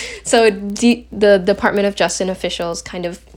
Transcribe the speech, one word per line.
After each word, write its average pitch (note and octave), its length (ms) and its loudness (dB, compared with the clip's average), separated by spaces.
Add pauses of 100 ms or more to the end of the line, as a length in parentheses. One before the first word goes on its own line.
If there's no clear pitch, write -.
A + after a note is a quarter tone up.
(240)
So A3+ 260 4
D-, G#3 600 0
the G3+ 280 4
Department G3+ 500 0
of G3+ 80 -4
Justice F#3 320 -2
officials F3 540 -6
kind F3 240 -10
of F3 180 -10 (140)